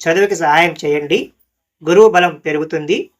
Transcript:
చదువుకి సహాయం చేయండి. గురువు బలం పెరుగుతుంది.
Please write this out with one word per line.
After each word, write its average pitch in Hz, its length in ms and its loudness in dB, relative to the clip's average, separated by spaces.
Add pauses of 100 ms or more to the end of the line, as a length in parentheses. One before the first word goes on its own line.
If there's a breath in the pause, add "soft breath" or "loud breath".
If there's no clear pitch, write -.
చదువుకి 190 320 0
సహాయం 160 400 0 (100)
చేయండి. 147 460 -2 (580)
గురువు 208 200 6
బలం 180 240 0
పెరుగుతుంది. 156 760 -6 (100)